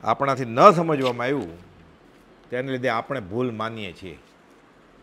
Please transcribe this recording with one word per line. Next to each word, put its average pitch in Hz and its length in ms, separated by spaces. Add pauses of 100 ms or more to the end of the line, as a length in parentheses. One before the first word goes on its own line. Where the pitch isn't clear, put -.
આપણાથી 131 420
ન 131 260
સમજવામાં 135 540
આવ્યું 110 320 (920)
તેને 131 220
લીધે 127 180
આપણે 120 300
ભૂલ 113 320
માનીએ 110 420
છીએ. 80 240 (840)